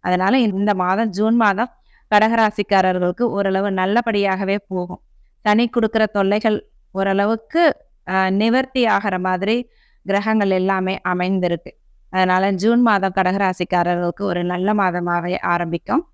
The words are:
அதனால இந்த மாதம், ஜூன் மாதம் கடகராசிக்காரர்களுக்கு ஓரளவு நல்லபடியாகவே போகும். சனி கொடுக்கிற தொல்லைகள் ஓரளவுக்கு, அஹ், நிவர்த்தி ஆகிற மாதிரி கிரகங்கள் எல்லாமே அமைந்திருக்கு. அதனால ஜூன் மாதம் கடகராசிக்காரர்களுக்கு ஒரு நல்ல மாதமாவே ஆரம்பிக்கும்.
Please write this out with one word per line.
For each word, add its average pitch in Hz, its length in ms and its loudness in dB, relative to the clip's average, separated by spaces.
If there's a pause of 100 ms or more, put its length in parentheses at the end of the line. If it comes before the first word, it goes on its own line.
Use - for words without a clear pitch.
அதனால 185 380 0
இந்த 202 340 0
மாதம், 190 360 0
ஜூன் 214 260 0
மாதம் 220 380 0 (420)
கடகராசிக்காரர்களுக்கு 202 1040 2
ஓரளவு 196 500 0
நல்லபடியாகவே 196 880 0 (100)
போகும். 180 340 -6 (420)
சனி 214 240 2
கொடுக்கிற 220 380 0
தொல்லைகள் 208 640 -2 (220)
ஓரளவுக்கு, 208 840 0 (300)
அஹ், 190 240 0
நிவர்த்தி 233 560 0
ஆகிற 196 340 0
மாதிரி 185 500 -2 (340)
கிரகங்கள் 202 460 0
எல்லாமே 190 580 0
அமைந்திருக்கு. 180 640 -2 (380)
அதனால 185 420 0
ஜூன் 220 300 2
மாதம் 196 340 2
கடகராசிக்காரர்களுக்கு 180 1040 0
ஒரு 175 220 -2
நல்ல 180 300 -2
மாதமாவே 175 680 -2
ஆரம்பிக்கும். 175 720 -2